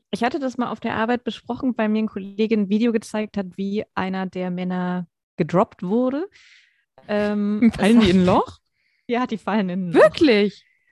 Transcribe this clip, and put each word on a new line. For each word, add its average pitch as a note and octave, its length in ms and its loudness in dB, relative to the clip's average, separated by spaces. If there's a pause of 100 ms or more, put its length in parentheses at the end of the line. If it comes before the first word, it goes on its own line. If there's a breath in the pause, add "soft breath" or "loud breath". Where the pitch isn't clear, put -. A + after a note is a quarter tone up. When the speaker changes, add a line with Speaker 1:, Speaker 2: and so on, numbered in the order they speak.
(120)
Speaker 1:
ich G#3 100 -6
hatte B3 160 -2
das C4 180 -6
mal A#3+ 140 -4
auf A3 80 -10
der - 160 -6
Arbeit A#3 300 -2
besprochen, A#3+ 520 -6
weil G#3+ 120 0
mir G#3+ 100 0
ein A3 80 -2
Kollege G#3 480 -4
ein G#3 140 0
Video A3 240 2
gezeigt G#3+ 440 -6
hat, F#3 200 -6
wie G3 280 -4 (120)
einer F#3+ 300 -4
der F#3 260 -6
Männer F3+ 560 -4 (280)
gedroppt - 460 0
wurde. B3+ 460 -2 (800 soft breath)
Ähm, G#3 640 0
Speaker 2:
<laughs> - 40 -12
Fallen A3 220 4
Speaker 1:
es A3 60 6
Speaker 2:
die F#3 60 6
in F#3 80 6
ein F3+ 100 6
Speaker 1:
hat F#3+ 80 4
Speaker 2:
Loch? A4 220 -2 (500)
Speaker 1:
Ja, A#3+ 180 -2
die A#3 120 -6
fallen G3+ 300 -2
in F3+ 200 -4
ein E3+ 40 -4
Loch. D#4 100 6
Speaker 2:
Wirklich? C4 600 4 (280 soft breath)